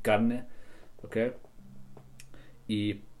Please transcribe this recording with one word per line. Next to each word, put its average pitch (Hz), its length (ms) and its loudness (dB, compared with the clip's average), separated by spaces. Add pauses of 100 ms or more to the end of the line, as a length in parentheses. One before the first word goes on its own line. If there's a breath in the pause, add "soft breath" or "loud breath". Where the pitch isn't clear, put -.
carne, 208 440 6 (580 soft breath)
¿ok? - 140 -2 (1500 soft breath)
Y 104 340 0 (180)